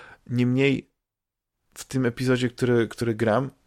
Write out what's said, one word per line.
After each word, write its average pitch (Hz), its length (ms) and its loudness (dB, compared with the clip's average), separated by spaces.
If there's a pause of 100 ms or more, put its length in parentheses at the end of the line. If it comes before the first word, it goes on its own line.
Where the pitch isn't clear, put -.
(260)
niemniej 123 640 0 (840)
w - 100 -18
tym 131 220 -2
epizodzie, 127 420 0
który, 120 400 2
który 117 260 -4
gram, 113 360 0 (160)